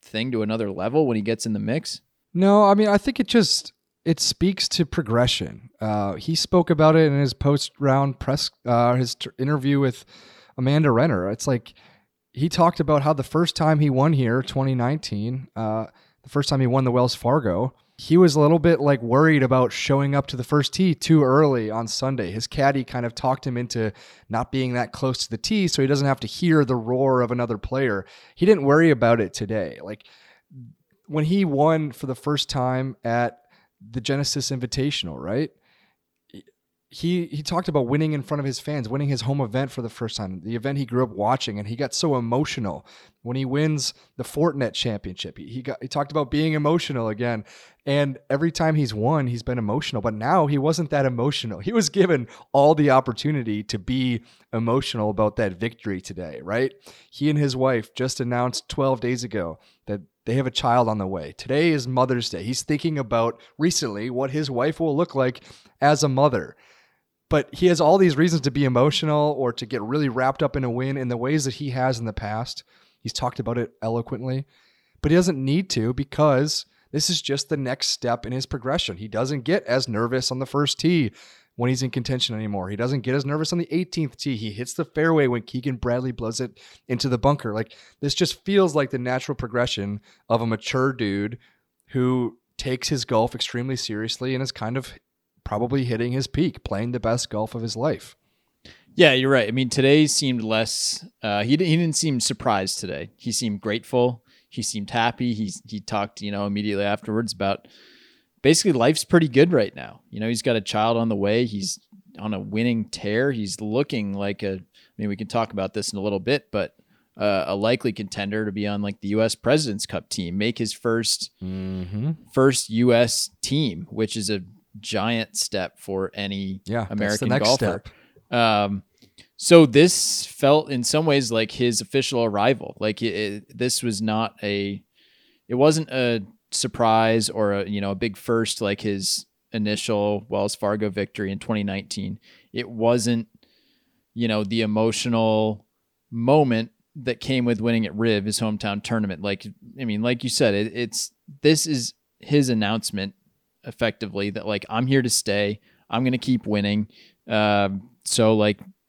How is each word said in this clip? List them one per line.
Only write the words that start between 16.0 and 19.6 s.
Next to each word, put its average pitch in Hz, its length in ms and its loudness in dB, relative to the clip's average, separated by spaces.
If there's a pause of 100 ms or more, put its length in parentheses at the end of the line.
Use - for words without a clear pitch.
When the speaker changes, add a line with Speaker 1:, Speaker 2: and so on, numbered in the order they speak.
Speaker 2:
the - 80 -20
first 143 200 0
time 139 100 2
he 131 80 4
won 131 160 2
the 127 80 0
Wells 123 240 2
Fargo, 120 580 0 (240)
he - 180 2
was 175 200 8
a 156 40 4
little 156 200 6
bit, 165 200 4
like, 139 220 2
worried 139 400 4
about 127 320 4